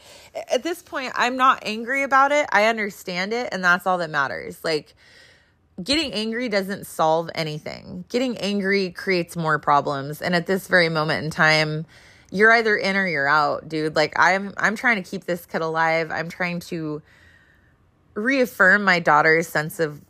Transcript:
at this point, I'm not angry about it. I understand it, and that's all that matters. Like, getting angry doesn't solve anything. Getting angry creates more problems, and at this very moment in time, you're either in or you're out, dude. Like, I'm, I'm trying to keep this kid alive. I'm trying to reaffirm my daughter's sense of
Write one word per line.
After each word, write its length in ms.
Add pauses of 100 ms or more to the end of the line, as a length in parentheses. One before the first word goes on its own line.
(340)
at 300
this 180
point, 340
I'm 220
not 260
angry 380
about 300
it. 200
I 140
understand 680
it, 180
and 120
that's 220
all 140
that 100
matters. 540
Like, 320 (840)
getting 320
angry 360
doesn't 360
solve 480
anything. 760
Getting 300
angry 540
creates 440
more 220
problems, 640
and 140
at 100
this 220
very 220
moment 340
in 80
time, 560 (420)
you're 220
either 240
in 200
or 120
you're 200
out, 420
dude. 260
Like, 220
I'm, 400
I'm 180
trying 260
to 80
keep 160
this 220
kid 140
alive. 500
I'm 180
trying 320
to 400 (1120)
reaffirm 680
my 160
daughter's 480
sense 320
of 300